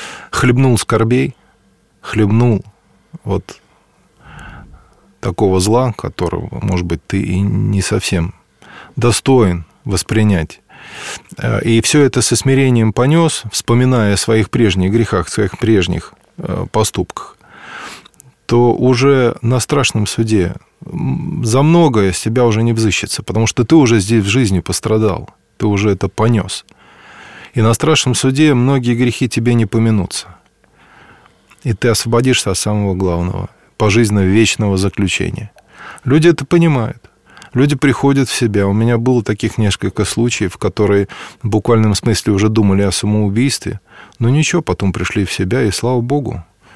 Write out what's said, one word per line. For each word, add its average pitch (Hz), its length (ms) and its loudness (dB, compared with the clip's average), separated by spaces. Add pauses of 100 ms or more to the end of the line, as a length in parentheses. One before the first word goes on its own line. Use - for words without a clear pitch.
(320)
хлебнул 127 460 2
скорбей, 120 580 0 (680)
хлебнул 110 640 2 (600)
вот - 360 -6 (1600)
такого 95 380 0
зла, 113 380 2
которого, 85 500 -6 (160)
может 92 220 -2
быть, 85 200 -6
ты 98 160 -4
и 92 180 -2
не 101 420 0
совсем 95 520 -2 (600)
достоин 113 720 2 (200)
воспринять, 101 760 0 (760)
э, 113 260 -2
и 113 180 2
всё 147 220 2
это 127 180 2
со - 140 0
смирением 123 580 2
понёс, 156 580 2
вспоминая 120 600 2
о 95 40 0
своих 110 320 0
прежних 95 420 0
грехах, 107 380 0
своих - 300 -4
прежних, 87 540 0 (240)
э, 92 340 -6
поступках, - 640 -4 (1080)
то 120 280 4
уже 131 680 2
на 120 180 0
страшном 117 480 0
суде, 110 480 0 (300)
м, - 580 -6
за 120 200 0
многое 147 500 4
с - 80 -8
тебя 120 240 0
уже 113 180 2
не 117 100 2
взыщется, 110 480 -2
потому 110 240 -2
что - 200 -2
ты 160 100 4
уже 117 240 6
здесь 104 240 2
в 95 60 -4
жизни 107 320 0
пострадал, 107 680 -2 (280)
ты - 80 -4
уже 104 260 0
это 95 160 -2
понёс. 107 580 -2 (880)
И 120 80 0
на 113 120 4
страшном 147 420 0
суде 139 380 2
многие 123 420 0
грехи 123 320 0
тебе 120 260 0
не 113 120 2
помянутся. 110 600 0 (1400)
И 117 100 -2
ты 120 160 0
освободишься 117 600 0
от 92 60 -2
самого 104 380 -2
главного, 92 540 -2 (280)
пожизненно 104 480 2
вечного 101 520 2
заключения. 95 760 -4 (540)
Люди 156 240 4
это 165 160 0
понимают. 156 640 0 (440)
Люди 143 220 2
приходят 139 540 2
в - 60 -8
себя. 101 320 0
У 98 60 2
меня 117 240 2
было 120 260 0
таких 107 340 -4
несколько 101 480 -2
случаев, 117 520 -4
которые 101 500 0 (340)
в 113 80 -6
буквальном 110 460 2
смысле - 380 -2
уже 101 140 2
думали 101 360 2
о 98 80 0
самоубийстве. 107 880 -2 (400)
Но 117 100 0
ничего, 151 320 0
потом 95 320 -2
пришли 98 320 -4
в - 60 -6
себя, 107 320 -2
и, 104 80 0
слава 123 300 -2
богу, 120 420 -4 (320)